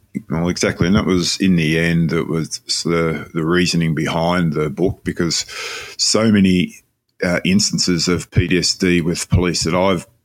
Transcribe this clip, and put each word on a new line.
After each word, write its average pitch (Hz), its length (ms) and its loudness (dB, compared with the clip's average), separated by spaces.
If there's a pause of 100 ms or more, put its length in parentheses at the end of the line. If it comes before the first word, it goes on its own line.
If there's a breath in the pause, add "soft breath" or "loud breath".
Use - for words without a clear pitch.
(300)
well, 82 200 -2
exactly. 90 360 0
And 95 100 4
that 101 100 2
was, 87 360 0
in 95 140 4
the 80 240 2
end, 85 340 2
it 82 140 -2
was 78 320 -4 (260)
the, 82 480 0
the 82 100 -2
reasoning 85 520 2
behind 82 580 0
the 76 160 -2
book, 85 340 -2
because 85 420 -4 (520 loud breath)
so 110 340 2
many, 92 440 2 (480)
uh, 87 200 0
instances 90 640 0
of 87 220 -2
P 92 180 0
T 90 120 2
S - 160 -2
D 90 260 2
with 80 280 -4
police 87 340 2
that 82 100 -2
I've, 92 320 0 (200)